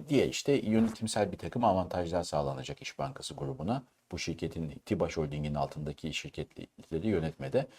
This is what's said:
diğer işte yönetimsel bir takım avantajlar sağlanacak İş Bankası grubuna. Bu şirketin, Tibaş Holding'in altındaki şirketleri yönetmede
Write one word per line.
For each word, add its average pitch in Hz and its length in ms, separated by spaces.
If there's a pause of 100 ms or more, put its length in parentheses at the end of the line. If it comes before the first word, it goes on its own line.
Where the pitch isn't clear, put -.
diğer 120 180
işte - 260
yönetimsel 110 800
bir 92 60
takım 120 260
avantajlar 90 600
sağlanacak 135 580
İş - 180
Bankası 135 340
grubuna. 135 500 (280)
Bu 87 80
şirketin, 80 640
Tibaş 85 320
Holding'in 73 380
altındaki 73 580
şirketleri - 960
yönetmede 80 600 (120)